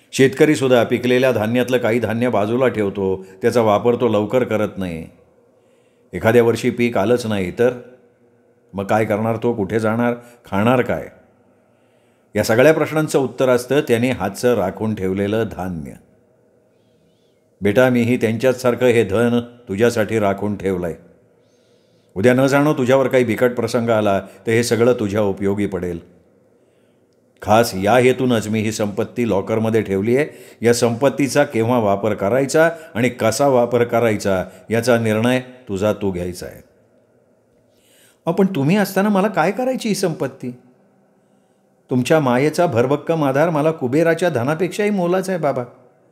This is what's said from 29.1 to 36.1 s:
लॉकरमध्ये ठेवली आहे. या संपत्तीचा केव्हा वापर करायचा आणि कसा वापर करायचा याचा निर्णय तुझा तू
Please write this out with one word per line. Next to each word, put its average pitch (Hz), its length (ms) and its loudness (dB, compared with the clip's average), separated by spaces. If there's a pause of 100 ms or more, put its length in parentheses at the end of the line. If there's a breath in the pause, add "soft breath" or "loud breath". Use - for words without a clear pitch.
लॉकरमध्ये 110 520 0
ठेवली 98 340 0
आहे. 151 100 0 (400 loud breath)
या 117 80 6
संपत्तीचा 127 720 0
केव्हा 117 340 0
वापर 104 360 0
करायचा 135 560 2 (240 loud breath)
आणि 120 140 0
कसा 117 380 0
वापर 120 380 2
करायचा 107 600 0 (260 loud breath)
याचा 117 280 2
निर्णय 113 420 0 (280)
तुझा 104 240 -2
तू 101 180 -4